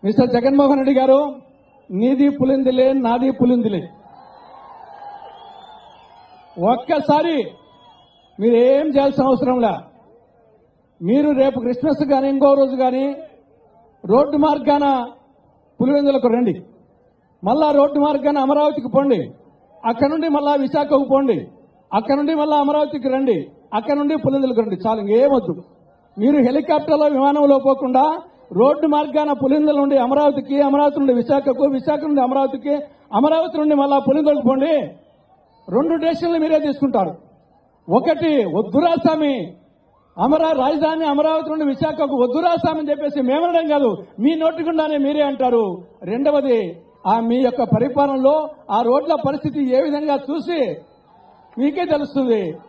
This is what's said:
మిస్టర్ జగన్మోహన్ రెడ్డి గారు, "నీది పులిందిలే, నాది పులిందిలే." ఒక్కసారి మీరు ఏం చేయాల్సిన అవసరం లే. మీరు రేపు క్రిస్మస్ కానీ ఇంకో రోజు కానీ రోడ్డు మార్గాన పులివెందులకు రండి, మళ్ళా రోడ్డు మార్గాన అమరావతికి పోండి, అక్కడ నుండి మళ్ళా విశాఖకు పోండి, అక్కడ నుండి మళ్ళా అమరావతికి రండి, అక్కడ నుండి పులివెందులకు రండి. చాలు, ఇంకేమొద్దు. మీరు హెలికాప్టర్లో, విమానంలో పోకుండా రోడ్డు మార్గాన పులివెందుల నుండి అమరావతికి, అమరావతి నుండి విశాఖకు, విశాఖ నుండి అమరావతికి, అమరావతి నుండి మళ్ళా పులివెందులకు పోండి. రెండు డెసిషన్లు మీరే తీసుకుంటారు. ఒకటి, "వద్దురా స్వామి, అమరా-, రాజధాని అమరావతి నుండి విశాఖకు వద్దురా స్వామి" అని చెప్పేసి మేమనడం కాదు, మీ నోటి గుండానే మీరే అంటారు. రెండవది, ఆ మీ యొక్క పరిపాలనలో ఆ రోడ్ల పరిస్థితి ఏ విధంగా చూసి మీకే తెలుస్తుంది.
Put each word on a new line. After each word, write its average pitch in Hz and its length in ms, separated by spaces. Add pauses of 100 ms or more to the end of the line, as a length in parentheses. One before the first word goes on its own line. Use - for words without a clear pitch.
మిస్టర్ 220 240
జగన్మోహన్ 269 580
రెడ్డి 277 80
గారు, 262 420 (560)
"నీది 254 380
పులిందిలే, 262 640
నాది 247 380
పులిందిలే." 233 560 (2750)
ఒక్కసారి 294 800 (880)
మీరు 226 160
ఏం 269 320
చేయాల్సిన 277 360
అవసరం 254 360
లే. 220 120 (1300)
మీరు 277 300
రేపు 262 280
క్రిస్మస్ 262 500
కానీ 277 200
ఇంకో 277 240
రోజు 269 220
కానీ 262 400 (880)
రోడ్డు 285 320
మార్గాన 285 680 (760)
పులివెందులకు 277 460
రండి, 226 360 (800)
మళ్ళా 294 280
రోడ్డు 285 280
మార్గాన 294 380
అమరావతికి 294 580
పోండి, 254 360 (540)
అక్కడ 233 220
నుండి 320 220
మళ్ళా 285 260
విశాఖకు 285 560
పోండి, 269 360 (460)
అక్కడ 226 220
నుండి 294 200
మళ్ళా 302 220
అమరావతికి 285 520
రండి, 254 380 (260)
అక్కడ 220 240
నుండి 294 180
పులివెందులకు 269 460
రండి. 208 140 (120)
చాలు, 220 120
ఇంకేమొద్దు. 214 640 (580)
మీరు 277 180
హెలికాప్టర్లో, 294 680
విమానంలో 285 540
పోకుండా 269 580 (360)
రోడ్డు 285 340
మార్గాన 294 460
పులివెందుల 285 440
నుండి 277 200
అమరావతికి, 277 640
అమరావతి 285 380
నుండి 269 140
విశాఖకు, 262 600
విశాఖ 294 260
నుండి 294 220
అమరావతికి, 269 540 (380)
అమరావతి 320 440
నుండి 302 180
మళ్ళా 277 240
పులివెందులకు 285 480
పోండి. 269 280 (960)
రెండు 311 240
డెసిషన్లు 330 440
మీరే 311 200
తీసుకుంటారు. 277 580 (720)
ఒకటి, 294 560
"వద్దురా 214 500
స్వామి, 285 580 (640)
అమరా-, 311 400
రాజధాని 311 480
అమరావతి 311 440
నుండి 311 160
విశాఖకు 294 500
వద్దురా 285 400
స్వామి" 339 240
అని 294 100
చెప్పేసి 285 320
మేమనడం 330 460
కాదు, 285 280 (240)
మీ 285 160
నోటి 320 280
గుండానే 311 340
మీరే 285 240
అంటారు. 240 600 (200)
రెండవది, 240 800 (260)
ఆ 220 120
మీ 233 180
యొక్క 254 260
పరిపాలనలో 277 840 (220)
ఆ 214 100
రోడ్ల 285 340 (120)
పరిస్థితి 269 480
ఏ 269 60
విధంగా 294 340
చూసి 277 600 (840)
మీకే 294 280
తెలుస్తుంది. 262 720 (120)